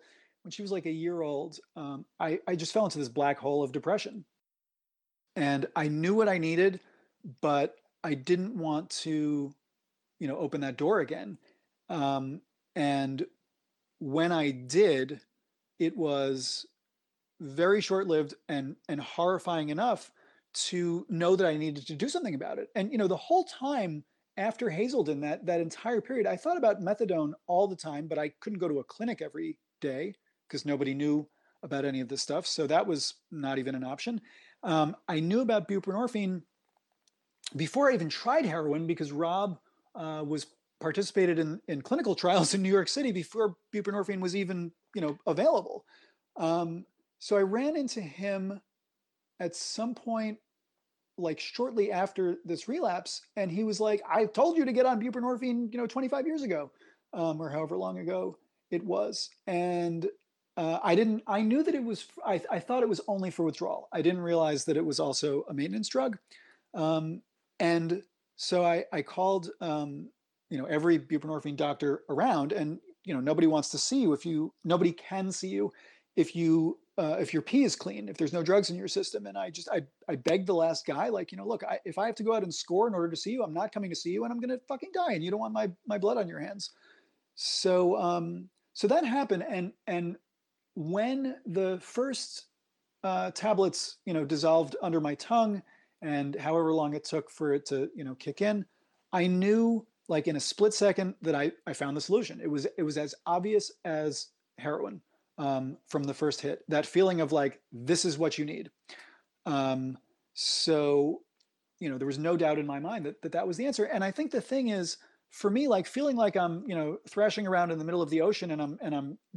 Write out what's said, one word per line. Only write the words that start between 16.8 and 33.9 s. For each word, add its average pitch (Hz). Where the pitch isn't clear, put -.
very 170
short-lived 170
and, 139
and 143
horrifying 170
enough 196
to 175
know 175
that 185
I 156
needed 151
to 160
do 175
something 285
about -
it. -
And, 208
you 262
know, 196
the 180
whole 349
time 220
after 220
Hazelden, 170
that, 151
that 170
entire 196
period, 233
I 185
thought 339
about 226
methadone 180
all 180
the 185
time, 156
but 151
I 151
couldn't 214
go 170
to 143
a 123
clinic 220
every 156
day 147
'cause -
nobody 139
knew 147
about 139
any 135
of 120
this 135
stuff. 147
So 156
that 208
was 156
not 135
even 135
an 127
option. 170